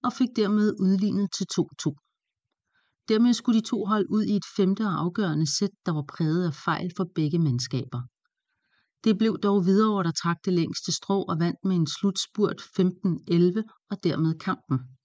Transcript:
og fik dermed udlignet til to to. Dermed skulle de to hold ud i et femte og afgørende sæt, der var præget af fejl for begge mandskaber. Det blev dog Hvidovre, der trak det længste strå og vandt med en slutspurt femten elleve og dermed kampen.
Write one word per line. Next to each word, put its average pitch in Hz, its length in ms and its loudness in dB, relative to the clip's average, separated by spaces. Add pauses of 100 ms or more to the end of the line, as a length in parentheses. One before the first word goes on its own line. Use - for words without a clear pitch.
og 247 100 -2
fik 240 220 0
dermed 208 440 2
udlignet 190 580 2
til 190 80 -2 (100)
to - 140 0 (140)
to. 143 120 -2 (1120)
Dermed 233 240 6
skulle 226 260 2
de 220 60 -4
to 214 200 -2
hold 208 240 2
ud 214 140 2
i 196 120 0
et 185 100 -2 (120)
femte 196 240 2
og 196 180 -2
afgørende 160 580 -2
sæt, 202 120 -2 (160)
der 180 60 -2
var 151 220 -4
præget 165 340 0
af 151 60 -4
fejl 170 440 -4
for 190 80 -2 (100)
begge 156 240 0
mandskaber. 123 640 -2 (1000)
Det 220 140 2
blev 220 260 0
dog 202 200 2
Hvidovre, 196 400 2
der 165 80 0
trak 170 340 -4
det 185 80 0
længste - 380 -2
strå 196 300 -2
og 165 180 -4
vandt 170 240 -2
med 190 120 0
en 165 120 2
slutspurt - 760 -2 (140)
femten 185 520 0
elleve 180 360 2 (280)
og 196 120 -6
dermed 160 360 0
kampen. - 400 -4 (260)